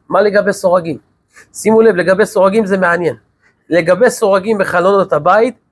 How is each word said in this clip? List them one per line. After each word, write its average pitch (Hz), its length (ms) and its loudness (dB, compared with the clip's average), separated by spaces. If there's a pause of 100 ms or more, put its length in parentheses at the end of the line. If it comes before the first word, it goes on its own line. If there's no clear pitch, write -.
מה 175 140 0
לגבי 202 300 0
סורגים? 175 460 -2 (560)
שימו 220 260 0
לב, 220 160 2
לגבי 185 300 0
סורגים 196 400 0
זה 190 120 -2
מעניין. 170 380 -2 (540)
לגבי 175 400 2
סורגים 202 480 -2
בחלונות 185 540 0
הבית, 190 420 2 (180)